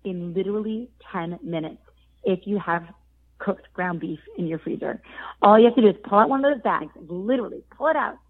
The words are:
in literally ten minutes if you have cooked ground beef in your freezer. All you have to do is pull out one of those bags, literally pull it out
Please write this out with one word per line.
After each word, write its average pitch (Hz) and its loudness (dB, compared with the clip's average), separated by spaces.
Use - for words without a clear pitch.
in 175 -8
literally 214 -6
ten 175 -10
minutes 160 -8
if 185 -2
you 202 -2
have 170 -4
cooked - -6
ground 180 -6
beef 160 -10
in 180 -6
your 160 -6
freezer. - -8
All 208 8
you 226 10
have 233 6
to 269 4
do 214 8
is 190 4
pull 202 2
out 226 6
one 269 0
of 285 4
those 254 -6
bags, 156 -4
literally 202 -4
pull - -6
it 311 2
out 294 -4